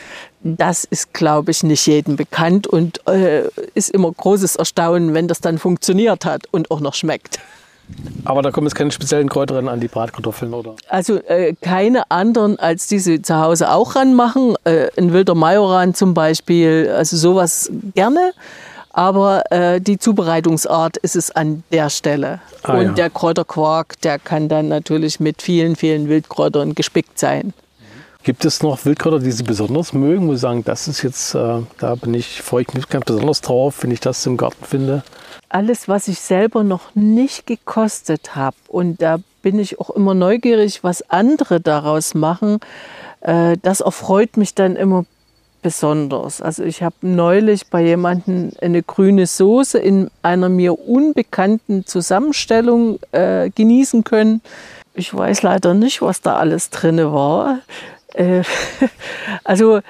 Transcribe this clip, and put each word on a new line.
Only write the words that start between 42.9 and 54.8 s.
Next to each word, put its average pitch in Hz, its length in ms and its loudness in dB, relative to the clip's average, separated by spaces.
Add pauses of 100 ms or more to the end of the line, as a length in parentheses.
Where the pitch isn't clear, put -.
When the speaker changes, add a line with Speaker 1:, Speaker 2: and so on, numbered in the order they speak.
Speaker 1:
äh, 170 400 2
das 190 200 0
erfreut 196 560 0
mich 208 180 0
dann 190 200 2
immer 185 300 0 (560)
besonders. 151 800 -4
Also - 220 -6
ich 165 180 -6
habe 170 200 -4
neulich 185 640 2
bei 170 160 0
jemandem 175 760 0
eine 175 220 0
grüne 196 460 4
Soße 233 500 2
in 196 320 2 (140)
einer 180 260 2
mir 180 300 2
unbekannten 220 1080 0
Zusammenstellung, 233 1120 0 (140)
äh, 185 400 0
genießen 233 520 4
können. 220 380 2 (540)